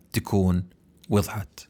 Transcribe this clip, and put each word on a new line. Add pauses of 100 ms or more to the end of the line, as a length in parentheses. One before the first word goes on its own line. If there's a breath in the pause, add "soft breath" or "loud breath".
(120)
تكون (440)
وضحت.